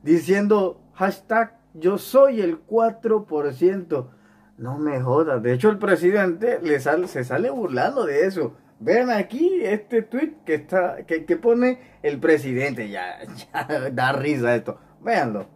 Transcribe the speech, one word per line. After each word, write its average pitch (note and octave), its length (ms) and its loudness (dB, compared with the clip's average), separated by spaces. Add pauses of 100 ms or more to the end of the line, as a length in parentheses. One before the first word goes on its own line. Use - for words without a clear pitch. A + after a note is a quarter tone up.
diciendo F#3 760 2 (140)
hashtag A3 640 -2 (160)
yo F3 240 0
soy C4 440 4
el E3+ 180 0
cuatro A3 640 0
por D3 280 -2
ciento. E3 580 0 (440)
No B2+ 220 -10
me D3 240 -2
jodas. C3 400 2
De A#2+ 100 0
hecho, B2+ 180 2
el G#3 100 -2
presidente F#3 800 2
le D3 180 0
sal-, D#3 280 0
se C3 160 -6
sale B2+ 260 -2
burlando G#3 560 -2
de D3+ 220 2
eso. F3 260 -4 (260)
Vean A3+ 300 2
aquí C#4+ 540 0
este G#3+ 400 -2
tweet C#4 320 -6 (100)
que D#3+ 80 -2
está, E3+ 540 -2
que, D#3+ 180 -4
que E3+ 120 0
pone A#3+ 680 0
el D3 160 -2
presidente. C3 680 0
Ya, F2+ 300 -10 (180)
<laughs> - 180 -20
ya C#3+ 380 -4
da B2+ 220 0
risa C3 420 0
esto. - 220 -6 (240)
Véanlo. C3 540 -2